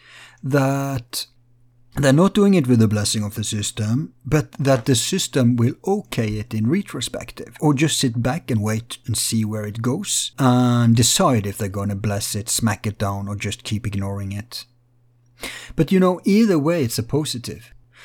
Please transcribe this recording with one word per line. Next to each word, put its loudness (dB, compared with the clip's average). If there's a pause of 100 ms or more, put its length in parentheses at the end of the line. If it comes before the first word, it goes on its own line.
(420)
that -2 (680)
they're 4
not 4
doing 4
it 2
with 6
the 6
blessing -2
of -8
the -6
system, -4 (120)
but 0
that 2
the 4
system 2
will 2 (100)
okay -2
it -10
in 0
retrospective, -6
or 4
just 0
sit 0
back -4
and 0
wait -6
and -4
see -2
where -6
it -8
goes, -4
and 4
decide 4
if -6
they're -4
gonna -4
bless -4
it, -6
smack -2
it -6
down, -4
or -6
just -8
keep -4
ignoring -4
it. -10 (1120)
But, 2
you 4
know, 4
either 4
way, 0
it's -2
a -4
positive. -6 (300)